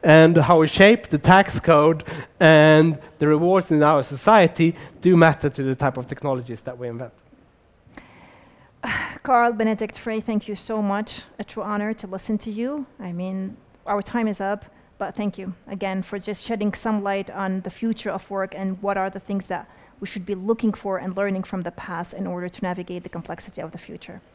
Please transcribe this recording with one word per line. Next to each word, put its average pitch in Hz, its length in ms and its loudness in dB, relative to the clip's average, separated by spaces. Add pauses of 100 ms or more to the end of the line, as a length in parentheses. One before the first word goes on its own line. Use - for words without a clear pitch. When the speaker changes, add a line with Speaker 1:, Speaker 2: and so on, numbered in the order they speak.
Speaker 1:
and 160 340 8
how 160 240 4
we 156 80 4
shape 214 400 6
the 156 100 -2
tax 190 400 4
code 156 460 2 (340)
and 156 600 8 (200)
the 151 80 0
rewards 170 460 2
in 151 100 4
our 147 200 4
society 170 760 4 (240)
do 180 160 4
matter 160 320 4
to 135 140 -6
the 131 120 -2
type 135 220 -2
of 123 100 -10
technologies 127 540 -8
that 123 180 -14
we 123 100 -10
invent. 117 240 -12 (1700)
Speaker 2:
<sighs> - 380 -8
Carl 240 300 2
Benedict 220 460 -4
Frey, 220 220 -8
thank 214 260 -6
you 208 80 -10
so 220 280 -8
much. 202 400 -6 (160)
A 208 60 -10
true - 180 -12
honor 208 320 -6
to 220 120 -16
listen 190 320 -6
to 226 120 -10
you. 254 360 -8 (140)
I 180 120 -10
mean, 190 440 -8 (300)
our 202 160 -4
time 226 260 -4
is 202 120 -6
up, 202 260 -6 (320)
but 190 180 -8
thank 208 220 -6
you 190 160 -12 (120)
again 190 360 -8
for 202 160 -10
just 196 280 -10
shedding 208 280 -4
some 214 280 -4
light 196 280 -6
on 190 320 -6
the 190 80 -10
future 226 400 -6
of - 200 -10
work 190 240 -6
and 190 280 -8
what 196 160 -2
are 190 100 -2
the 190 120 -12
things 196 260 -8
that 170 200 -8 (340)
we 196 60 -10
should 185 200 -12
be 202 80 -6
looking 214 380 -2
for 190 260 -6
and 185 180 -8
learning 196 280 -4
from 190 180 -8
the 170 100 -8
past 175 420 -12
in 190 120 -8
order 180 220 -8
to - 140 -12
navigate 180 400 -8
the - 60 -16
complexity 170 520 -14
of 160 120 -12
the 165 60 -16
future. - 420 -18 (140)